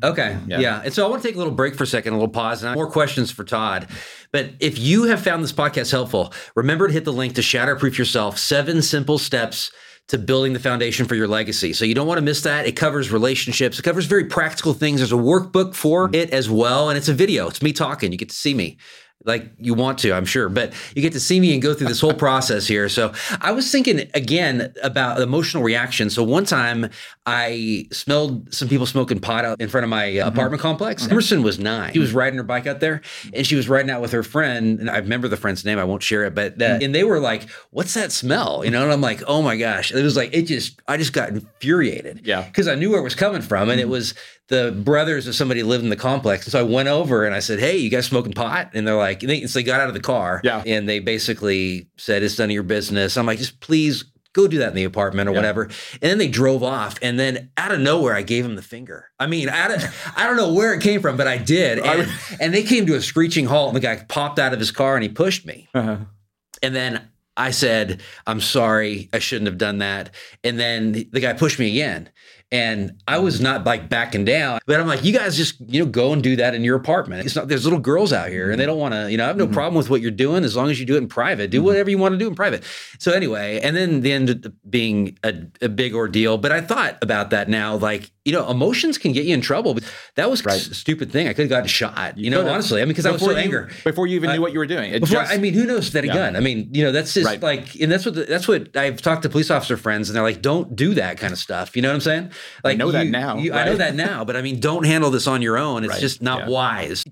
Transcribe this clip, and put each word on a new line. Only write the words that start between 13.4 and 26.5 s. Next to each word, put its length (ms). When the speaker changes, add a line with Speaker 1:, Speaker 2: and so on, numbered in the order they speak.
Speaker 1:
It 40
covers 220
very 220
practical 480
things. 260
There's 100
a 60
workbook 580
for 340
Speaker 2:
Mm-hmm. 80
Speaker 1:
it 180
as 160
well. 400
And 80
it's 100
a 60
video. 340
It's 140
me 100
talking. 400
You 60
get 100
to 80
see 160
me 240
like 320
you 160
want 280
to, 120
I'm 120
sure, 240
but 240
you 40
get 120
to 80
see 180
me 140
and 100
go 120
through 120
this 140
whole 120
process 540
here. 220
So 240
I 120
was 180
thinking 440
again 680
about 380
emotional 420
reaction. 480
So 140
one 200
time 460